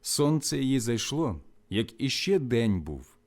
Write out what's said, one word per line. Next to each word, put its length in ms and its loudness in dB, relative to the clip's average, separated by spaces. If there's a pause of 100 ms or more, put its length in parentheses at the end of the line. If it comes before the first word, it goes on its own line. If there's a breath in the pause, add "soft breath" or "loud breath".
Сонце 560 0
її 220 2
зайшло, 600 -2 (280)
як 320 -2
іще 380 0
день 420 2
був. 340 -10 (100)